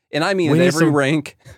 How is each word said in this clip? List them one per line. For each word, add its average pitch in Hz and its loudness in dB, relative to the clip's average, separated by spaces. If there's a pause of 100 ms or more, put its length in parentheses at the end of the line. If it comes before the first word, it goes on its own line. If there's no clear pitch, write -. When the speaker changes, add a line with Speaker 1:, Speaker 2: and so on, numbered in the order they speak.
(120)
Speaker 1:
and 147 -4
I 196 -2
mean 180 -2
Speaker 2:
We 147 2
Speaker 1:
at 170 2
Speaker 2:
need 180 4
Speaker 1:
every 160 0
Speaker 2:
some, 147 0
Speaker 1:
rank. 143 -2 (200)